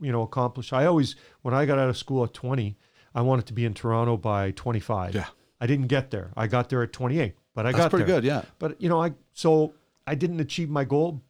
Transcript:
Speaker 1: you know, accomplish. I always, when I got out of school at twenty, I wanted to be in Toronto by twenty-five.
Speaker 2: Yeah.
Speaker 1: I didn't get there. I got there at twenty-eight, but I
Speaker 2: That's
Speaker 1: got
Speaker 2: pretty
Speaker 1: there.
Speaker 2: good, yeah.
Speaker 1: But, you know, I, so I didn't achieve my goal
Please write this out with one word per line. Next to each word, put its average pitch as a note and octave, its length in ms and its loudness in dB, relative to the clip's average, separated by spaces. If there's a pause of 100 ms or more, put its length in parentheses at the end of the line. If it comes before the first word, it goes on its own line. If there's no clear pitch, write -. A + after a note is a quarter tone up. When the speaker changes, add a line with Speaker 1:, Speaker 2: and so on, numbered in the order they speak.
Speaker 1:
you C3+ 100 -2
know, A#2 100 2
accomplish. B2 520 -4
I C3 100 4
always, E3 320 2 (240)
when B2 140 -2
I C#3+ 100 2
got C#3 140 2
out C3 100 2
of B2 80 0
school C3+ 280 -2
at A2+ 100 -6
twenty, B2 420 -4 (380)
I A#2+ 80 0
wanted B2+ 240 2
to A2 80 -12
be A#2+ 100 0
in A2 100 0
Toronto A#2 440 0
by G2 320 0
twenty-five. G2 640 -4
Speaker 2:
Yeah. F#2+ 120 -4 (360)
Speaker 1:
I A#2+ 40 0
didn't C#3 200 2
get C3 240 0
there. F#2 260 -6
I A2 120 0
got A#2+ 200 0
there B2+ 140 0
at A#2 100 -4
twenty-eight, B2+ 440 -2 (180)
but A2 100 -2
I B2 80 0
Speaker 2:
That's E3+ 120 4
Speaker 1:
got D#3+ 60 2
Speaker 2:
pretty E3+ 140 4
Speaker 1:
there. F3+ 120 2
Speaker 2:
good, A#2 80 2
yeah. C#3 180 0 (160)
Speaker 1:
But, D#3 240 -6
you F3 80 2
know, E3 120 4
I, E3+ 100 0 (200)
so D#3 400 2 (360)
I D3 80 -2
didn't E3+ 240 -2
achieve D#3 280 -4
my C#3+ 160 -2
goal D3 460 0